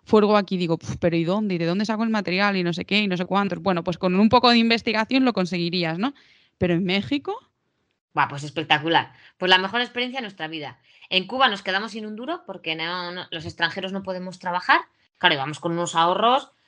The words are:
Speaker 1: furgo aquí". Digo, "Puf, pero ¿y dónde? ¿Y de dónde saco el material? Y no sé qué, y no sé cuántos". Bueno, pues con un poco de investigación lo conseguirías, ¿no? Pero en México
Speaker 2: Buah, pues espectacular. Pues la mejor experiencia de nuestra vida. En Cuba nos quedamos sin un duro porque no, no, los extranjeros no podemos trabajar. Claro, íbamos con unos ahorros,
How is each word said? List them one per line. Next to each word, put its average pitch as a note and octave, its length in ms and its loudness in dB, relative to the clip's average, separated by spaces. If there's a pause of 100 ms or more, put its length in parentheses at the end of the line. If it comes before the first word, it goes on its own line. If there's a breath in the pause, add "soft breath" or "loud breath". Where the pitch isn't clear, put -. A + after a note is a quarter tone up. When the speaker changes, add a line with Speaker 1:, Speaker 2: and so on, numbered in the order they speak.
Speaker 1:
furgo G#3 320 6
aquí". F#3+ 200 0
Digo, E3 220 0
"Puf, - 200 -10
pero E3+ 180 2
¿y E3 80 0
dónde? G3 320 0
¿Y - 20 -4
de E3 80 -2
dónde F#3+ 180 0
saco G#3+ 200 -2
el A3+ 60 -2
material? G3 460 0
Y F3+ 80 0
no E3+ 80 0
sé E3+ 120 -8
qué, G3+ 160 0
y G#3 80 0
no F3+ 80 0
sé F3+ 100 -4
cuántos". F#3 340 0
Bueno, F3 240 0
pues E3 140 -4
con F#3 200 0
un G#3+ 100 6
poco A#3+ 220 6
de A#3 80 6
investigación A3+ 680 2
lo A#3+ 80 4
conseguirías, E3+ 680 -2
¿no? C4+ 160 -2 (440 soft breath)
Pero F3 160 2
en F3+ 100 0
México C#4 500 -2 (800)
Speaker 2:
Buah, C#3 160 0
pues C#3+ 160 -10
espectacular. D3+ 680 0 (260 soft breath)
Pues F#3 120 0
la F#3 80 8
mejor G3 220 -2
experiencia B3 380 -6
de B3 40 -6
nuestra G3 240 -10
vida. D3 320 -10 (320 soft breath)
En F#3+ 160 0
Cuba B3+ 220 2
nos G3 140 -4
quedamos G3+ 300 -2
sin G#3+ 140 -10
un G#3+ 80 -10
duro D4 320 -8
porque E3 300 -8
no, F3 340 -6
no, F3+ 220 -10
los D#3+ 120 -8
extranjeros E3+ 480 -4
no G3 120 -8
podemos F#3 340 -10
trabajar. F#3 420 0 (380)
Claro, E3+ 160 2
íbamos C#3+ 240 -6
con E3+ 140 -4
unos E3+ 240 -4
ahorros, G#3 560 2 (140)